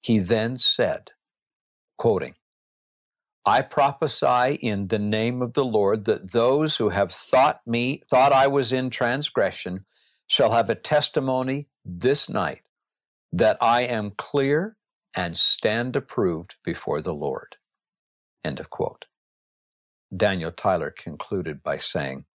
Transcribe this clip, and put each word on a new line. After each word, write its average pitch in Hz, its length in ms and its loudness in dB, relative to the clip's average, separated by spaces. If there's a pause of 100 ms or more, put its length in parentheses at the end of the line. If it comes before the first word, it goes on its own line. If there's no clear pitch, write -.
He 110 180 2
then 113 380 -2
said, - 540 0 (840)
quoting, 98 380 0 (1080)
"I 117 160 4
prophesy 139 920 0
in 101 320 -4
the 107 120 0
name 110 420 -2
of 120 120 -6
the 139 120 0
Lord 104 400 0
that 98 260 -2
those 135 460 2
who 101 120 0
have 95 220 0
thought - 540 2
me, 120 440 -2
thought 139 240 6
I 135 140 6
was 135 260 0
in 127 160 -2
transgression, 117 960 -2 (420)
shall 110 240 2
have 113 180 2
a 110 60 0
testimony 135 960 -2 (140)
this 110 440 0
night 85 360 -4 (680)
that 104 300 4
I 120 200 4
am 110 300 -4
clear 147 680 -2 (380)
and 87 220 -4
stand 120 580 0
approved 90 680 -2
before 78 380 -6
the 87 120 -6
Lord." 73 440 -8 (840)
End 67 160 -6
of - 100 -14
quote. - 360 -8 (1120)
Daniel 92 360 0
Tyler 85 400 -2
concluded 80 720 -8
by 76 160 -4
saying 69 460 -4 (140)